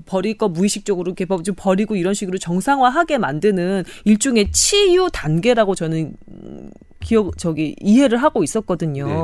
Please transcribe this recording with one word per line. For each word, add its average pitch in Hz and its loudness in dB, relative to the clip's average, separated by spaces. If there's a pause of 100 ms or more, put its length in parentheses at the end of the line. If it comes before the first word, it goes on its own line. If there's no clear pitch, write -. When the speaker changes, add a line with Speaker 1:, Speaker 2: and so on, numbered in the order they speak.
Speaker 1:
버릴 190 -4
거 220 0
무의식적으로 185 -2
이렇게 185 -6
버-, 180 -2
좀 190 -4
버리고 196 0
이런 185 0
식으로 190 -6
정상화하게 269 0
만드는 180 0 (220)
일종의 214 2
치유 370 2
단계라고 196 0
저는, 160 -4 (180)
음, 69 -18 (300)
기억, 220 0
저기, 156 -4
이해를 240 4
하고 311 2
있었거든요. 160 -4
Speaker 2:
네, 143 -2 (100)